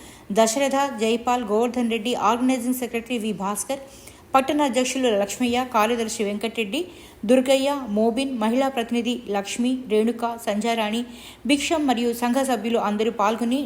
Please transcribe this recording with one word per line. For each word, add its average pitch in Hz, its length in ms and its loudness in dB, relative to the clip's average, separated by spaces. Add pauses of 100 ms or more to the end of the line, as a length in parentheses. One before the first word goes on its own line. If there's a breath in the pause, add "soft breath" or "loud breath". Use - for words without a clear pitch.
(320 loud breath)
దశరథ, 262 460 2 (220)
జైపాల్, 233 440 0
గోవర్ధన్ 226 480 0
రెడ్డి, 226 240 -2
ఆర్గనైజింగ్ 247 600 2
సెక్రటరీ 233 420 -4
వి 214 160 -2
భాస్కర్, 202 460 -4 (560 loud breath)
పట్టణ 294 260 4
అధ్యక్షులు 254 460 0
లక్ష్మయ్య, 240 680 0
కార్యదర్శి 226 500 0
వెంకటరెడ్డి, 220 640 -4 (380 loud breath)
దుర్గయ్య, 269 440 4 (200)
మోబిన్, 233 500 0
మహిళా 240 280 2
ప్రతినిధి 240 640 -2
లక్ష్మి, 202 420 -2 (200)
రేణుక, 233 540 0
సంధ్యారాణి, 220 560 0 (460 loud breath)
భిక్షం 294 400 2
మరియు 240 260 2
సంఘ 240 300 0
సభ్యులు 233 360 0
అందరూ 208 320 0
పాల్గొని 226 540 0